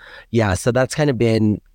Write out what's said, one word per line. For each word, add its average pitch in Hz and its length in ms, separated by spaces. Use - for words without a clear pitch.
yeah, 110 240
so 120 160
that's 123 240
kind 151 140
of 127 80
been 110 440